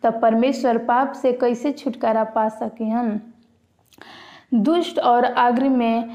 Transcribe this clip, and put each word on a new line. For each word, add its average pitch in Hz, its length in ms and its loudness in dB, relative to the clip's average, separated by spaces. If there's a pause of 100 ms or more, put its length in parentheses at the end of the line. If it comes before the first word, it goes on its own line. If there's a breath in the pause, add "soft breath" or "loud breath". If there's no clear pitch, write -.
तब 226 180 0
परमेश्वर 233 580 2
पाप 254 340 0
से 254 200 0
कैसे 247 400 -2
छुटकारा 220 520 -2
पा 220 240 -2
सकिहन? 220 720 -4 (1300 loud breath)
दुष्ट 311 440 0
और 240 260 4
अग्र 247 440 2
में 233 460 0